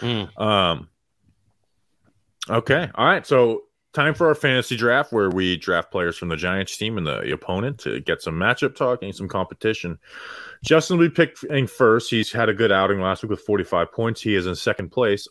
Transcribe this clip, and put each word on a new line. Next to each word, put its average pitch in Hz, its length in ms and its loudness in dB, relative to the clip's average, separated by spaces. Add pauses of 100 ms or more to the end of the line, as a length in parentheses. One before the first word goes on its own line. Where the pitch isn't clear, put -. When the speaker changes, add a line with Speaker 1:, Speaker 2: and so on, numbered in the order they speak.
Speaker 1:
Mm. 113 380 -6
Speaker 2:
Um, 98 500 2 (1600)
okay. 120 460 0
All 123 100 2
right. 175 180 2
So 120 420 2 (260)
time 151 220 2
for 165 120 2
our 156 80 4
fantasy 127 420 0
draft 120 360 2
where 101 180 2
we 90 260 0
draft 85 360 -2
players 87 260 -2
from 90 100 -8
the 82 80 -2
Giants 92 400 -4
team 110 220 -4
and 82 80 -4
the 60 260 -4
opponent 101 460 -4
to 62 220 -6
get 82 200 -4
some 80 140 -8
matchup 120 400 0
talk 127 300 -2
and 98 100 -10
some 95 140 -10
competition. 95 680 -4 (680)
Justin 160 340 2
will 170 100 4
be - 60 -4
picking 143 540 0
first. 117 420 4
He's 110 220 0
had 117 160 0
a 110 60 0
good 104 180 2
outing 98 280 4
last 95 220 0
week 107 80 -6
with 98 120 -4
forty-five 92 500 0
points. 113 280 -4
He 107 140 0
is 90 140 0
in 87 80 -4
second - 340 -4
place. 107 400 0